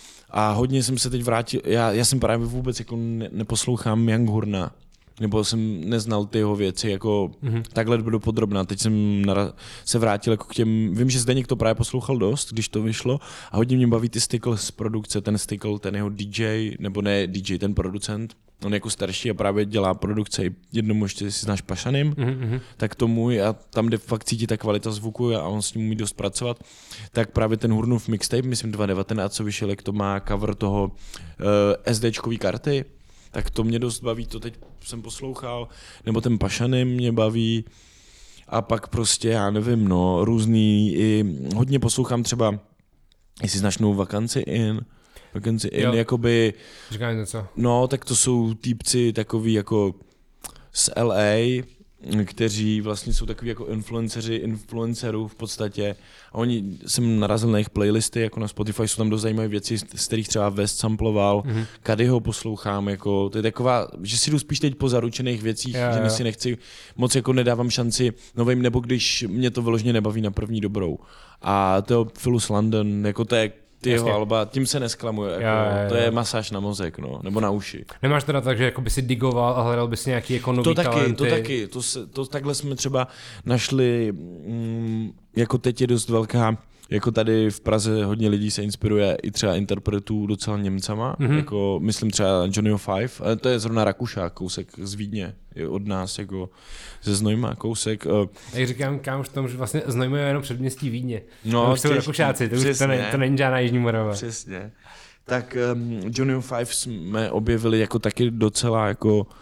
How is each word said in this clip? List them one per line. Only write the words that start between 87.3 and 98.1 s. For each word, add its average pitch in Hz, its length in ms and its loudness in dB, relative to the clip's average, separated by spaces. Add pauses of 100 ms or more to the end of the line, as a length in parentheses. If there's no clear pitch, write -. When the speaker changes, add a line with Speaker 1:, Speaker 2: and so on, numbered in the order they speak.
Speaker 1:
v - 100 -6
Praze 107 440 2
hodně 107 240 2
lidí 104 220 2
se 104 120 -4
inspiruje 101 600 2
i 104 80 -4
třeba 98 260 0
interpretů 101 680 -2
docela 104 320 -2
Němcama, 104 600 -4
Speaker 2:
Mhm. 143 180 2
Speaker 1:
jako 101 460 0
myslím 107 280 0
třeba 101 180 2 (240)
Johnnyho 107 260 2
Five, 104 320 -4 (100)
ale 113 160 0
to 127 120 0
je 123 100 4
zrovna 110 260 0
Rakušák, 98 480 -2
kousek 92 360 -8 (140)
z 98 120 -8
Vídně, 104 400 -6 (200)
je 82 140 -6
od 101 180 -4
nás 95 320 -4
jako 95 320 -8 (520)
ze 104 120 0
Znojma, 107 400 0
kousek, 110 520 -4
eh. 101 540 0